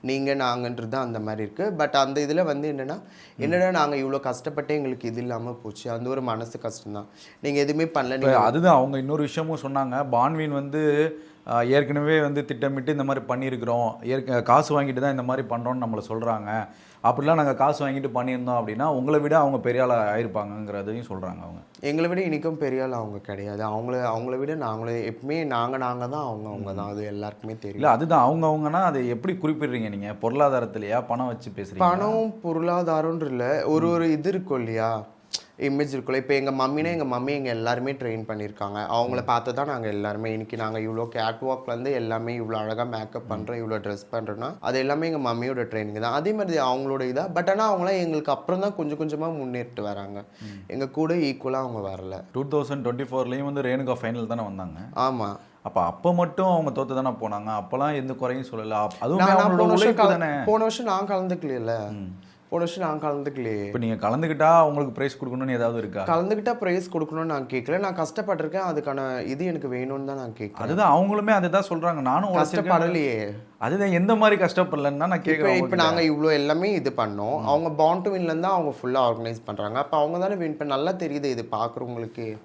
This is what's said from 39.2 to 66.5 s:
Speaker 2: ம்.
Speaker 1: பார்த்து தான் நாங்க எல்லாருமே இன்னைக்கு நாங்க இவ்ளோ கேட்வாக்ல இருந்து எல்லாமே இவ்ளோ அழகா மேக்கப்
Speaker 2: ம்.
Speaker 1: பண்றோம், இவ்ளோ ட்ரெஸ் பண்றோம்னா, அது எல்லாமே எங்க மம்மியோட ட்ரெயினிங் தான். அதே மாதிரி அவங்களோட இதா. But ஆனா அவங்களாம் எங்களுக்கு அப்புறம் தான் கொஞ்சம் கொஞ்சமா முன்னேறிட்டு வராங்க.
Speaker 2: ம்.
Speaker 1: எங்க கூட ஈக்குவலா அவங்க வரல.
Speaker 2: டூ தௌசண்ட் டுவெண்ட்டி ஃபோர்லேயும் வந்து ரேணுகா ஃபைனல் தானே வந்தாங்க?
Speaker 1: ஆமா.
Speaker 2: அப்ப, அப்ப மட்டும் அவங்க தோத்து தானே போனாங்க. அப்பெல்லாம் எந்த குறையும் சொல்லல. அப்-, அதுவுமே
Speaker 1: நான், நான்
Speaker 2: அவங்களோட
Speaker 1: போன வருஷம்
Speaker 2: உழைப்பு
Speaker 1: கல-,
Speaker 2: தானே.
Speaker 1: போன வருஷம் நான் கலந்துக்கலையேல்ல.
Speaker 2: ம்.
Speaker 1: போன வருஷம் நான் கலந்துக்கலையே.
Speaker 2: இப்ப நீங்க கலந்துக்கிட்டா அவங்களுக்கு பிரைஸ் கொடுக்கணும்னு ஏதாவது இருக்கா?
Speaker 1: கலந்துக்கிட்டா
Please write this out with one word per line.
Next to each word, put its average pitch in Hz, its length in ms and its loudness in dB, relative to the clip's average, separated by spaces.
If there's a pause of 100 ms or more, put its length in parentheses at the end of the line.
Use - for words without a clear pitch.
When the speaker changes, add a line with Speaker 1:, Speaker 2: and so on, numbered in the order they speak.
Speaker 2:
ம். - 40 -10
Speaker 1:
பார்த்து 120 280 0
தான் 139 140 -2
நாங்க 123 200 -4
எல்லாருமே 104 440 -4
இன்னைக்கு 110 260 -6
நாங்க 110 220 -4
இவ்ளோ 113 320 -4
கேட்வாக்ல 120 560 -2
இருந்து 123 240 -4
எல்லாமே 117 480 -2
இவ்ளோ 113 160 -4
அழகா 110 280 -2
மேக்கப் 117 440 -8
Speaker 2:
ம். 110 40 -8
Speaker 1:
பண்றோம், 110 260 -6
இவ்ளோ 110 200 -4
ட்ரெஸ் 101 340 -6
பண்றோம்னா, 113 480 -6
அது 127 200 0
எல்லாமே 147 300 0
எங்க 143 200 0
மம்மியோட 123 280 -2
ட்ரெயினிங் 107 420 -4
தான். 117 140 0
அதே 165 200 0
மாதிரி 185 240 -2
அவங்களோட 135 440 0
இதா. 131 320 -2
But 175 160 0
ஆனா 208 260 4
அவங்களாம் 185 240 2
எங்களுக்கு 156 320 0
அப்புறம் 185 300 0
தான் 202 140 0
கொஞ்சம் 147 220 -4
கொஞ்சமா 151 280 -2
முன்னேறிட்டு 127 560 -6
வராங்க. 101 380 -8
Speaker 2:
ம். 101 480 -16
Speaker 1:
எங்க 135 220 -4
கூட 160 240 0
ஈக்குவலா 135 380 0
அவங்க 120 380 -4
வரல. 92 340 -10 (100)
Speaker 2:
டூ 135 120 -2
தௌசண்ட் 139 380 -2
டுவெண்ட்டி 123 280 -2
ஃபோர்லேயும் 131 320 -2
வந்து 143 180 -2
ரேணுகா 127 400 0
ஃபைனல் 117 260 -4
தானே 117 160 -4
வந்தாங்க? 95 360 -8 (160)
Speaker 1:
ஆமா. 120 420 0 (260)
Speaker 2:
அப்ப, - 180 0
அப்ப 175 320 2
மட்டும் 175 340 2
அவங்க 147 340 2
தோத்து 131 140 -2
தானே 131 140 0
போனாங்க. 107 540 -4
அப்பெல்லாம் 139 320 -2
எந்த 131 180 -4
குறையும் 127 380 -4
சொல்லல. 110 200 -6
அப்-, 107 300 0
அதுவுமே 135 140 0
Speaker 1:
நான், 190 200 6
நான் - 20 6
Speaker 2:
அவங்களோட 185 200 4
Speaker 1:
போன 180 100 6
வருஷம் 214 280 6
Speaker 2:
உழைப்பு 220 80 6
Speaker 1:
கல-, 190 140 6
Speaker 2:
தானே. 147 280 -2
Speaker 1:
போன 220 180 4
வருஷம் 220 220 -2
நான் 196 200 0
கலந்துக்கலையேல்ல. 135 840 -2
Speaker 2:
ம். 95 240 -8 (340)
Speaker 1:
போன 170 140 0
வருஷம் 170 240 -2
நான் 151 240 -2
கலந்துக்கலையே. 131 540 -4
Speaker 2:
இப்ப 101 120 -4
நீங்க 110 320 0
கலந்துக்கிட்டா 156 480 6
அவங்களுக்கு 143 360 4
பிரைஸ் 135 300 -2
கொடுக்கணும்னு 131 300 -2
ஏதாவது 117 240 2
இருக்கா? 101 260 -4
Speaker 1:
கலந்துக்கிட்டா 202 500 2